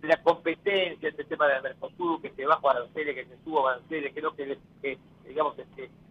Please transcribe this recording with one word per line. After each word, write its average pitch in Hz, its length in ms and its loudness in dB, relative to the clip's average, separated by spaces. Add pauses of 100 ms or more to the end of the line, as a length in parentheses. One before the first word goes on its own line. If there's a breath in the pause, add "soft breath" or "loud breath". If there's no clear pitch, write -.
de 156 60 -4
la 160 140 4
competencia, 170 880 0
este 151 160 -6
tema 151 240 2
del 135 140 2
Mercosur, 160 580 -4
que - 100 -10
se 135 160 -8
bajó 151 240 4
aranceles, 135 440 -2
que 127 100 -10
se - 180 -20
subo 151 240 2
aranceles, 135 460 -2
que 151 100 -8
no, 151 120 -2
que, 139 240 -6 (220)
que, 135 180 -6 (280)
digamos, 147 320 -2
este, 131 320 -16 (200)